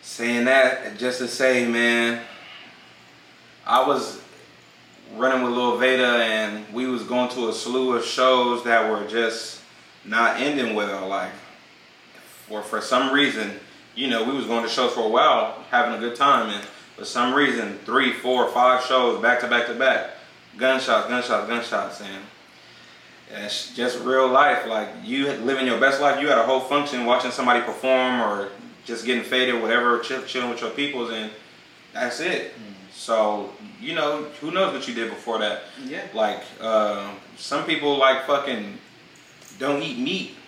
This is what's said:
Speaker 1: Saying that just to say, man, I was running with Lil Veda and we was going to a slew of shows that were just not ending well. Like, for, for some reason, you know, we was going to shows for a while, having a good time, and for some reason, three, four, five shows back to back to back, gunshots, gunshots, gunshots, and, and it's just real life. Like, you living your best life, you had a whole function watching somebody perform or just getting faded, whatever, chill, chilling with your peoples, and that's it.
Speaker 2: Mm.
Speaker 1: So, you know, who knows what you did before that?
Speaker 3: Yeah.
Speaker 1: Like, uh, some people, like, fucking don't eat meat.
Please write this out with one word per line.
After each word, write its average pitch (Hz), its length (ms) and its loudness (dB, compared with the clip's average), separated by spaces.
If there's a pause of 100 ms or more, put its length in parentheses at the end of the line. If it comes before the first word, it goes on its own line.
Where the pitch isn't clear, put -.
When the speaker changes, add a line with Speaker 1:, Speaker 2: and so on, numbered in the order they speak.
Speaker 1:
Saying 120 420 -2
that 127 540 4
just 123 200 -2
to 123 100 -2
say, 127 380 2
man, 117 560 2 (1400)
I 131 200 4
was 127 340 -2 (960)
running 127 280 2
with 123 100 0
Lil 120 260 2
Veda 127 280 4 (180)
and 107 500 -2
we 127 120 -4
was 120 180 -4
going 123 260 0
to 123 180 -2
a 107 40 -2
slew 127 440 -2
of 113 80 -2
shows 123 600 2
that 113 260 2
were 101 160 -4
just 113 540 -4 (440)
not 113 360 0
ending 131 340 -2
well. 98 340 -4
Like, 95 220 -4 (1160)
for, 107 140 -8
for 110 180 -4
some 131 320 2
reason, 110 460 0 (360)
you 131 140 -4
know, 113 160 0
we 131 80 -2
was 127 140 -2
going 117 180 0
to 110 40 -4
shows 123 240 0
for 120 120 -4
a 107 40 2
while, - 640 2
having 120 240 2
a 107 40 -6
good 117 180 -4
time, 117 340 4
and 101 140 -6 (320)
for - 80 -14
some 127 300 0
reason, 117 500 2
three, 123 280 2
four, 127 380 2
five 123 340 4
shows 120 380 2
back 120 180 4
to 127 80 -2
back 120 200 2
to 113 60 -4
back, 131 360 2 (460)
gunshots, 123 520 2
gunshots, 117 400 -2
gunshots, 113 520 -4
and, 98 220 -12 (1120)
and 104 120 -10
it's - 300 -8
just 123 300 -2
real 131 240 4
life. 139 400 4
Like, 107 200 -2 (160)
you 139 280 -2
living 131 340 -2
your 117 140 0
best 135 200 4
life, 139 200 2
you 147 80 0
had 131 100 4
a 113 60 4
whole 131 160 2
function 139 460 -2
watching 127 240 2
somebody 123 320 2
perform 127 580 0
or 104 300 -2 (340)
just 110 220 -8
getting 120 180 0
faded, 127 380 0
whatever, 120 380 2
chill, 131 240 -6
chilling 127 260 -6
with 113 100 -8
your 117 100 -6
peoples, 135 420 -6
and 107 180 -8 (640)
that's 120 280 -4
it. 170 340 -4
Speaker 2:
Mm. 104 180 -18 (200)
Speaker 1:
So, 104 600 0 (280)
you 151 140 -8
know, 147 280 -2 (180)
who 151 120 -8
knows 180 200 2
what 131 160 -8
you 120 60 -8
did 113 160 -4
before 110 300 -6
that? 104 240 -4 (200)
Speaker 3:
Yeah. 139 180 -10 (120)
Speaker 1:
Like, 107 280 -2 (180)
uh, 104 500 0 (260)
some 151 280 -4
people, 143 340 0
like, 165 280 4
fucking 127 520 -2 (800)
don't 143 240 -2
eat 120 160 -6
meat. 165 320 -4 (180)